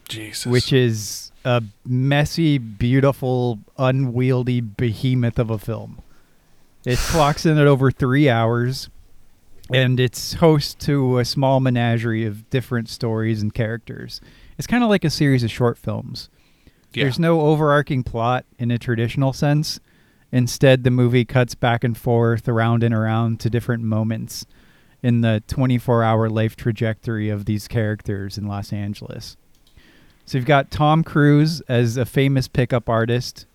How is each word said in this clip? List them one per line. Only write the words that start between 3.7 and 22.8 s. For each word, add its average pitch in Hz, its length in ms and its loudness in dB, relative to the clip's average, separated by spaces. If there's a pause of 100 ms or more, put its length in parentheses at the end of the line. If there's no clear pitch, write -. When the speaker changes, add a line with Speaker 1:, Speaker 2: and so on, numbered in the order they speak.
Speaker 2:
unwieldy 127 840 0
behemoth 120 760 -2
of 113 120 -2
a 110 80 -4
film. 107 420 -10 (840)
It 127 140 0
clocks 151 480 0
in 156 120 4
at 143 80 6
over 135 240 4
three 139 380 2
hours, 120 600 0 (840)
and 127 260 2
it's - 360 -2
host 156 460 2
to 131 380 0
a 123 60 2
small 135 360 0
menagerie 117 680 0
of 107 240 -8
different 120 380 -4
stories 110 540 -2
and 107 120 -2
characters. 117 640 -8 (380)
It's - 80 -8
kinda 240 200 0
like 202 180 2
a 156 60 2
series 135 320 2
of 113 80 -2
short 120 280 -2
films. 113 500 -10 (640)
Speaker 1:
Yeah. 117 120 -2
Speaker 2:
There's 127 140 -2
no 165 220 2
overarching 147 640 2
plot 120 400 -2 (140)
in 120 120 -2
a 117 80 0
traditional 123 540 -2
sense. 147 480 -2 (500)
Instead, 127 540 4
the 131 60 4
movie 123 340 4
cuts 123 300 0
back 120 300 0
and 117 120 0
forth, 117 520 0
around 117 360 2